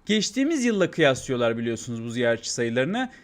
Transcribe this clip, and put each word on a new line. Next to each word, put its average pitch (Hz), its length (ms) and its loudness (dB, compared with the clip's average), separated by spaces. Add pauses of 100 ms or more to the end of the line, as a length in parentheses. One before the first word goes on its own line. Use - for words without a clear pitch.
Geçtiğimiz 254 580 0
yılla 208 260 2
kıyaslıyorlar 123 680 2
biliyorsunuz 117 460 -6
bu 117 60 -8
ziyaretçi 117 420 0
sayılarını. 135 580 -2 (140)